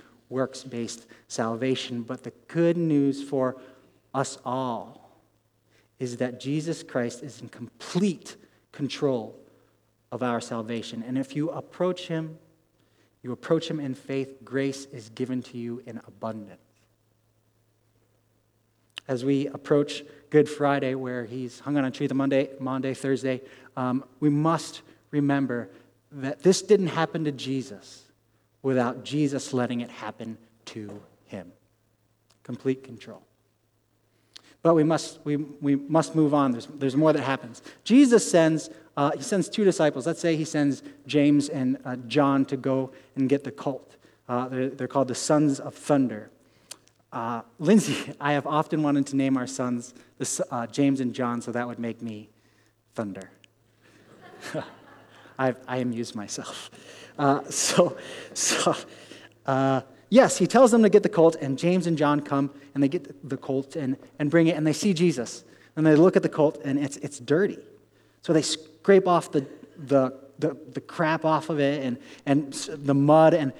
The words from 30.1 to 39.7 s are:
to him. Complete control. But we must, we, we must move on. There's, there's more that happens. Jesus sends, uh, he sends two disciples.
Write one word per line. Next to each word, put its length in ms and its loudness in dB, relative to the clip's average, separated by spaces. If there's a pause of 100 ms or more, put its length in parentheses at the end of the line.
to 360 -14 (240)
him. 260 -14 (920)
Complete 400 -4
control. 380 -18 (1400)
But 140 6
we 80 6
must, 420 -2
we, 100 -2
we 400 -2
must 400 0
move 180 4
on. 180 4
There's, 160 -4
there's 280 -4
more 180 4
that 80 0
happens. 400 -6 (220)
Jesus 460 6
sends, 400 4 (280)
uh, 140 2
he 100 -6
sends 280 -2
two 160 -2
disciples. 420 2